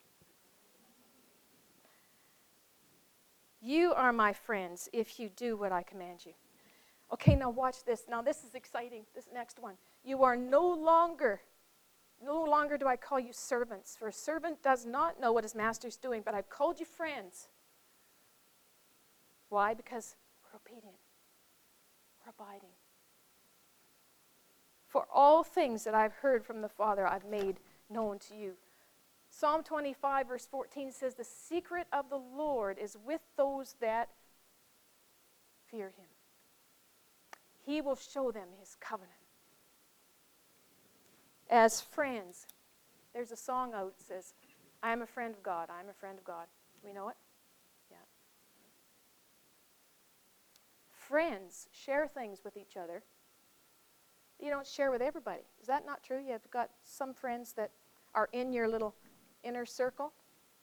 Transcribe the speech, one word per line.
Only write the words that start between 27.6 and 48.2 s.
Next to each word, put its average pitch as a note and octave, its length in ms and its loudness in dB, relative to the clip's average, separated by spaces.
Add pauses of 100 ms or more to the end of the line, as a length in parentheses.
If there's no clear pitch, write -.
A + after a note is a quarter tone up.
known G#3+ 300 -4
to G#3 180 -20
you." G3 220 -10 (720)
Psalm D#4 340 0
twenty-five, C#4 640 -2
verse B3 180 -8
fourteen C4+ 460 -8
says, C4 220 -6
"The A#3 100 -10
secret F4 640 -6
of C#4 200 -2
the C#4 80 -4
Lord B3+ 600 -2
is G#3 200 -10
with C#4 240 -6 (140)
those C#4 440 0
that A3+ 300 0 (1500)
fear G#3 240 -10
him. F#3+ 220 -20 (1500)
He D4 220 -4
will C4+ 140 -2
show C4+ 360 -4
them G3 160 -10 (100)
his G3 180 -20
covenant." F#3 360 -12 (2500)
As A3+ 320 6
friends, A3+ 640 -6 (640)
there's A#3 180 -8
a A#3 60 -14
song B3+ 380 -4
out F#3+ 240 -6
that - 40 -20
says, F3+ 320 -14 (480)
"I A#3 100 0
am A#3+ 100 -2
a A3+ 40 -10
friend A3+ 280 -8
of G3+ 80 -20
God, E3+ 260 -4
I F3 120 -14
am G3 100 -16
a - 20 -16
friend G3 260 -16
of F#3 60 -20
God." E3+ 240 -12 (340)
We G3+ 120 -16
know G3+ 160 -8
it? - 80 -14 (720)
Yeah. F3+ 160 -20 (2750)